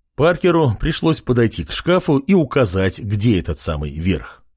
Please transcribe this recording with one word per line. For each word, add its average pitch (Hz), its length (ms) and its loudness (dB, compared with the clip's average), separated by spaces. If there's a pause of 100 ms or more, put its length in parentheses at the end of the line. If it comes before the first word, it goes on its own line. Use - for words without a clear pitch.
(140)
Паркеру 165 640 2
пришлось - 440 -2
подойти 117 420 0
к - 80 -10
шкафу 170 460 0
и 190 160 0
указать, 95 640 0
где 104 400 2
этот 80 180 -6
самый 76 340 -6
верх. 80 520 -4 (120)